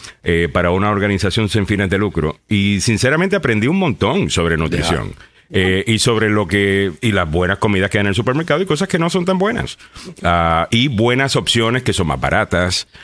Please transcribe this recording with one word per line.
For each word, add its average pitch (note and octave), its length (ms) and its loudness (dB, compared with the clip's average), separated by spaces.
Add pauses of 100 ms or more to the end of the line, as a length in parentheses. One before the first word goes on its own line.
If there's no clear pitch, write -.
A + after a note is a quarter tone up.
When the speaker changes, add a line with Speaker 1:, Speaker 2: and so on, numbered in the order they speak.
(220)
Speaker 1:
eh, E2+ 300 0
para F2 180 2
una G2 200 0
organización G2+ 580 0
sin G2+ 180 0
fines G2+ 220 0
de G2 80 0
lucro. E2+ 500 -2
Y G2+ 360 0
sinceramente D3+ 540 0
aprendí A2+ 300 0
un F3 120 0
montón C#3 500 0
sobre E2 300 0
nutrición. D2+ 600 -2
Speaker 2:
Ya. - 60 -20 (240)
Speaker 1:
Eh, F#2+ 380 0
y A2 140 2
sobre A2 280 2
lo G#2 200 0
que, G2 420 2 (100)
y A2 120 0
las F2+ 180 0
buenas F2+ 280 0
comidas G2 300 0
que G#2+ 100 0
hay - 20 2
en G2+ 80 2
el G2 80 0
supermercado D3 460 0
y G3 40 -4
cosas D3+ 220 -2
que F3+ 100 -2
no E3 100 0
son F3+ 160 -2
tan F#3 140 0
buenas. G3+ 400 -2 (460)
Ah, E2+ 480 2
y A#2+ 160 2
buenas B2+ 480 0
opciones A#2 480 0
que G#2+ 80 0
son F2 160 -2
más C2 120 -2
baratas, F2+ 680 0 (160)